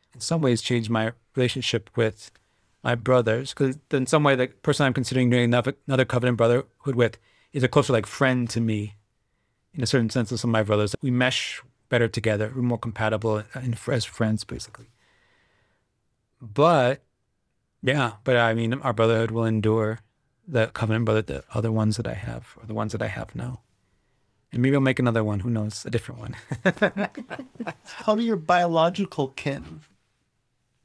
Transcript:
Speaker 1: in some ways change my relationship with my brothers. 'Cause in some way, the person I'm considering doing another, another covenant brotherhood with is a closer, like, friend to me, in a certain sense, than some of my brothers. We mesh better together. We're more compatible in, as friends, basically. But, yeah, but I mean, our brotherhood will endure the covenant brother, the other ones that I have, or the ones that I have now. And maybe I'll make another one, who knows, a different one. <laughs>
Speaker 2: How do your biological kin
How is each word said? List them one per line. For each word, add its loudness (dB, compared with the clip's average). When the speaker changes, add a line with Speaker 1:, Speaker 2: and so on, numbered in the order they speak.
Speaker 1:
in -20
some -2
ways 2
change -2
my 0
relationship -2
with -2
my 0
brothers. 2
'Cause -2
in 0
some 4
way, 6
the 0
person 0
I'm 4
considering 2
doing 4
another, 2
another 2
covenant 0
brotherhood 0
with 2
is 0
a 4
closer, 4
like, 2
friend 0
to -2
me, -2
in -6
a -2
certain 2
sense, -2
than -4
some -2
of 0
my 4
brothers. 0
We -2
mesh -2
better 2
together. -2
We're -4
more 0
compatible -2
in, -6
as 0
friends, -2
basically. -14
But, 2
yeah, 0
but 2
I 4
mean, -2
our -4
brotherhood 2
will -2
endure 0
the 0
covenant -2
brother, 2
the -8
other -2
ones 0
that -6
I -6
have, -12
or -20
the -12
ones -4
that -6
I -4
have -10
now. -10
And -2
maybe 4
I'll 2
make 0
another 2
one, -2
who -6
knows, -4
a -10
different -6
one. -12
<laughs> -4
Speaker 2:
How -2
do -2
your 0
biological 2
kin -8